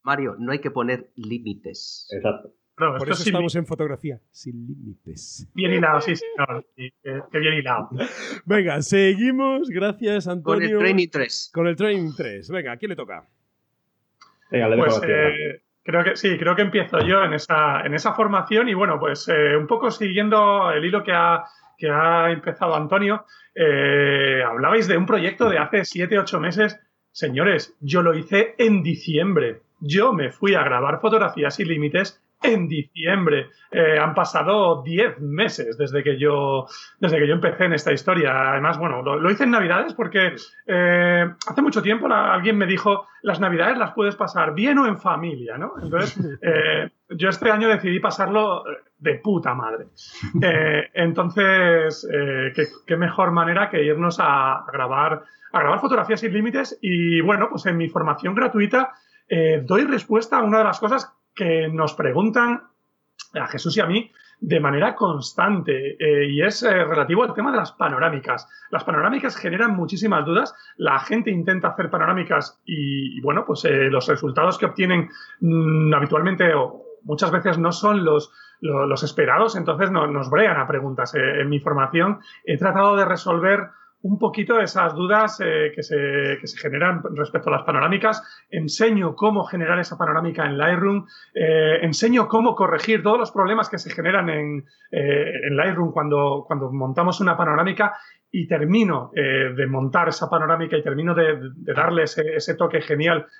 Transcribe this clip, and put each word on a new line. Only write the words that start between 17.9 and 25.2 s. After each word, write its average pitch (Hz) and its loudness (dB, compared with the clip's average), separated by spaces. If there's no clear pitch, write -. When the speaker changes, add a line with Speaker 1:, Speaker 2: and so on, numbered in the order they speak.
Speaker 3:
esa 185 -2
formación 208 2
y, 202 0
bueno, 185 0
pues, 147 -4
eh, 151 4
un 151 0
poco 226 0
siguiendo 202 2
el 151 0
hilo 190 0
que 190 -2
ha, 170 4
que 156 -4
ha 165 4
empezado 165 -4
Antonio, 202 0
eh, 139 2
hablabais 143 2
de 185 2
un 180 0
proyecto 196 0